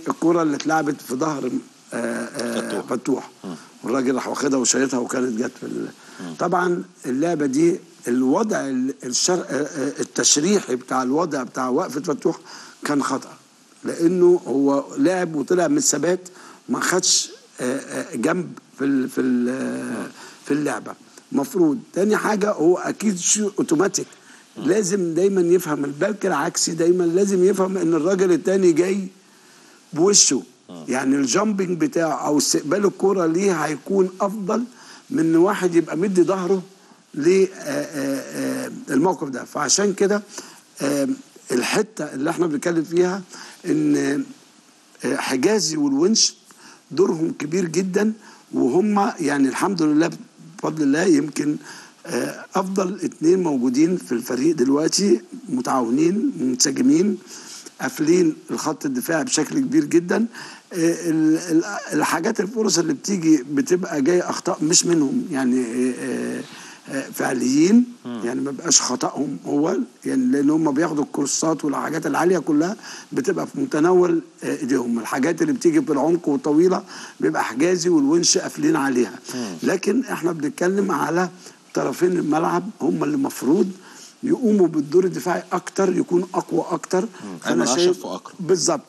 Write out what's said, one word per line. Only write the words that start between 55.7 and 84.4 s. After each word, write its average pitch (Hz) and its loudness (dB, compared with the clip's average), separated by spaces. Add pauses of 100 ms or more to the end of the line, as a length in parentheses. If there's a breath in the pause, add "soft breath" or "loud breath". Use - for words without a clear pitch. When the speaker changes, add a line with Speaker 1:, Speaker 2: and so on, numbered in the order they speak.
Speaker 1:
منسجمين، 135 2 (640 loud breath)
قافلين 156 2 (160)
الخط 143 -4
الدفاعي 139 -2
بشكل 151 -2
كبير 135 2
جدًا. 175 2 (480 loud breath)
آه، 170 0
ال-، 160 4
ال-، 165 2 (280)
الحاجات 160 0
الفرص 208 0
اللي 160 0
بتيجي 160 2
بتبقى 156 0
جاية 175 2
أخطاء - -4
مش 170 2
منهم، 135 0
يعني، 131 0
آه، 123 -2
آه، 123 -6 (460 loud breath)
آه، 135 -8
فعليين، 139 4 (220)
Speaker 2:
مم. 120 -8
Speaker 1:
يعني 131 -4
ما 139 -4
بيبقاش 143 0
خطأهم - -4
هو، 147 0 (280)
يعني 135 0
لأن 139 4
هم 156 2
بياخدوا 147 0
الكورسات 151 -2
والحاجات 143 -4
العالية 156 2
كلها 160 0 (360 loud breath)
بتبقى 139 -2
في - -8
متناول، 170 2 (220)
آه، 143 -4
إيديهم. 120 -2
الحاجات 147 -2
اللي 156 0
بتيجي 156 2
في 151 0
العمق 156 2
وطويلة 156 4 (360 loud breath)
بيبقى - 0
حجازي 165 0
والونش 160 4
قافلين 151 0
عليها. 131 0 (160)
Speaker 2:
مم. 110 -8
Speaker 1:
لكن 202 0
احنا 175 -4
بنتكلم 180 -2
على 165 0 (440 loud breath)
طرفين 156 0
الملعب 170 0 (120)
هم 165 0
اللي 147 -2
مفروض 160 0 (520 loud breath)
يقوموا 208 4